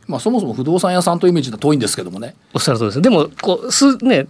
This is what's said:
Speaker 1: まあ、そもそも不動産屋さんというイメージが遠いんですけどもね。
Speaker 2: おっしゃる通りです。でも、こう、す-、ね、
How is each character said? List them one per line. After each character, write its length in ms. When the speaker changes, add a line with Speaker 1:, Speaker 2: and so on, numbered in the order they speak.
Speaker 1:
ま 100
あ、 20
そ 120
も 100
そ 60
も 60
不 120
動 140
産 120
屋 100
さ 120
ん 60
と 80
い 20
う 20
イ 40
メ 40
ー 40
ジ 80
が 60
遠 180
い 20
ん 20
で 80
す 80
け 80
ど 80
も 80
ね。 160
Speaker 2:
お 40
っ 40
し 60
ゃ 60
る 60
通 60
り 40
で 60
す。 60
で 80
も、 200
こ 260
う、 40
す-、 280
ね、 300